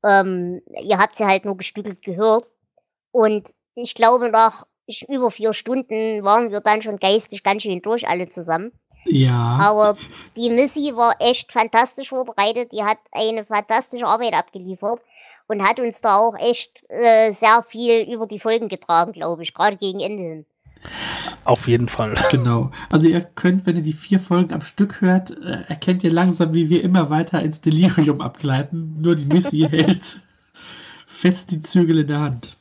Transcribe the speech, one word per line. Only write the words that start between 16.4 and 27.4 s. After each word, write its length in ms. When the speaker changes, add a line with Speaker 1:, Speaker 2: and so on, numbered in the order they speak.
Speaker 1:
äh, 440
sehr 360
viel 440
über 140
die 140
Folgen 280
getragen, 440
glaube 320
ich, 100
gerade 220
gegen 240
Ende 220
hin. 240
Speaker 3:
Auf 220
jeden 220
Fall. 240
<laughs> 80
Speaker 2:
Genau. 400
Also 180
ihr 140
könnt, 420
wenn 120
ihr 60
die 120
vier 260
Folgen 320
am 80
Stück 400
hört, 300
äh, 380
erkennt 360
ihr 80
langsam, 400
wie 160
wir 160
immer 240
weiter 340